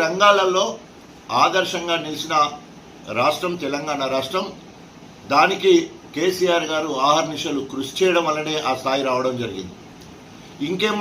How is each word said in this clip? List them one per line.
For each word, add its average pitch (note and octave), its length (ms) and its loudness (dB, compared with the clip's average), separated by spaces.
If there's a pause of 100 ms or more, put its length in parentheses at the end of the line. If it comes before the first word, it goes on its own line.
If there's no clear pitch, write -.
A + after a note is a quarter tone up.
రంగాలలో F#3+ 640 4 (800)
ఆదర్శంగా E3+ 640 2
నిలిచిన D3+ 300 -6 (840)
రాష్ట్రం D3+ 340 0 (120)
తెలంగాణ C#3+ 380 -4 (120)
రాష్ట్రం. F#3 320 -2 (880)
దానికి F3+ 400 4 (420)
కేసీఆర్ E3+ 580 0
గారు D#3 180 -2 (180)
ఆహర్నిశలు D3+ 520 0 (100)
కృషి - 280 -8
చేయడం F3 280 2
వల్లనే D#3 300 -2 (140)
ఆ - 100 0
స్థాయి C3+ 280 0
రావడం B2+ 340 0
జరిగింది. F#2+ 320 -8 (920)
ఇంకేం G#3 320 0